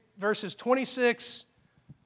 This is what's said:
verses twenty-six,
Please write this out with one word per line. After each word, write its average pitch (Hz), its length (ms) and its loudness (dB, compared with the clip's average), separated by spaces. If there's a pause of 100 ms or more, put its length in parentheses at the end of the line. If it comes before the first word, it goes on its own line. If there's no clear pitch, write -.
(180)
verses 208 380 0
twenty-six, 247 880 0 (640)